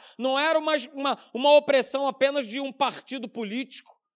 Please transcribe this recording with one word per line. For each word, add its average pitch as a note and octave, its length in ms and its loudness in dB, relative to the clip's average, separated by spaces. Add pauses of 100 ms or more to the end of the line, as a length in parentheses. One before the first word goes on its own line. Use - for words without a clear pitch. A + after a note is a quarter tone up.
(180)
não C4 200 0
era D#4 200 2
uma, D#4 140 0 (200)
uma, C#4 260 -4 (140)
uma C#4+ 240 6
opressão C#4 500 2
apenas C#4 400 0
de A#3 140 -8
um C4+ 100 -6
partido B3+ 560 -6
político A3+ 720 -10 (180)